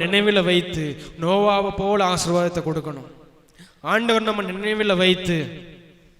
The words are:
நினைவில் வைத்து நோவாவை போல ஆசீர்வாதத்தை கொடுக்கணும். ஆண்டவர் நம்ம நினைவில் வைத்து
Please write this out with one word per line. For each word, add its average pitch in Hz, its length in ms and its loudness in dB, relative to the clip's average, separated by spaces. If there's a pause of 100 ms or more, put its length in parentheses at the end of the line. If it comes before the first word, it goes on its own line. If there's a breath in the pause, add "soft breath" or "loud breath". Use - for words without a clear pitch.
நினைவில் 202 440 2
வைத்து 175 340 0 (400 loud breath)
நோவாவை 202 480 2 (100)
போல 202 180 2 (140)
ஆசீர்வாதத்தை 175 560 0
கொடுக்கணும். 143 380 -8 (840 soft breath)
ஆண்டவர் 220 360 2
நம்ம 208 220 -2
நினைவில் 208 540 0
வைத்து 180 340 2 (800)